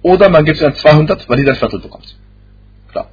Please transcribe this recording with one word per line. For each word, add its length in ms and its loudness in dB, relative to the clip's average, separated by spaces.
Oder 300 2
man 160 2
gibt 100 -2
sie 80 -4
an 100 -2
zweihundert, 540 0
weil 100 -2
jeder 140 0
ein 60 -6
Viertel 220 -6
bekommt. 360 -20
Klar. 200 -10